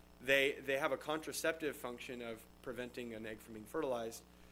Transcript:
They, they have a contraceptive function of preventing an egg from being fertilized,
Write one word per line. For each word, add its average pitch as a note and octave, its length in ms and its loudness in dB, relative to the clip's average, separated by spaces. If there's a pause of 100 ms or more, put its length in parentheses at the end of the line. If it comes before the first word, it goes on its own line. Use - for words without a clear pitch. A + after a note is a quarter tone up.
(240)
They, C3+ 320 6 (100)
they C3+ 100 4
have D3 160 2
a C3 40 2
contraceptive D#3 800 0
function B2 460 -6
of A#2 160 -4 (240)
preventing A#2+ 520 -4
an A2 120 -6
egg G#2+ 140 -6
from A#2 140 -12
being G#2+ 120 -10
fertilized, A#2+ 560 0 (300)